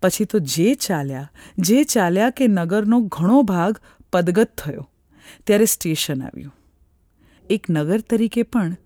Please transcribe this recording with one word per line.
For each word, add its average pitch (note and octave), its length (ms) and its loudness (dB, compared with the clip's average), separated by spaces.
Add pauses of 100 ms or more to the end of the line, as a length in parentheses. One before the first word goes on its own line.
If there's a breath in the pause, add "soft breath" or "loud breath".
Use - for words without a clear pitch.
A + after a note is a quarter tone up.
પછી F#3+ 240 0
તો G#3+ 140 0
જે E3 360 0
ચાલ્યા, C#3 560 -6 (260 loud breath)
જે G#3 260 4
ચાલ્યા G3+ 460 2
કે B3+ 180 0
નગરનો G#3 540 2
ઘણો G#3 400 2
ભાગ G3 380 0 (340 soft breath)
પદગત F3+ 440 2
થયો. C#3+ 320 -10 (580 loud breath)
ત્યારે G#3+ 180 4
સ્ટેશન D#3 560 -4
આવ્યું. - 340 -16 (960 soft breath)
એક G#3 200 -2
નગર E3 320 0
તરીકે A#3 420 -2
પણ F#3 420 -2